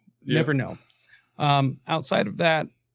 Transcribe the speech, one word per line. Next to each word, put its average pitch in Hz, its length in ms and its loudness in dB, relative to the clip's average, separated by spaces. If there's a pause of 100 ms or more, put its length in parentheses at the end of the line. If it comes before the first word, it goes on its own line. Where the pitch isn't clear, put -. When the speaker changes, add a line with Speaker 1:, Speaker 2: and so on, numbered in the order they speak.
(240)
Speaker 1:
Yeah. 143 140 0
Speaker 2:
never 156 160 0
know. 110 240 -4 (600)
Um, 139 480 2
outside - 400 0
of 202 120 -8
that, 160 280 2 (280)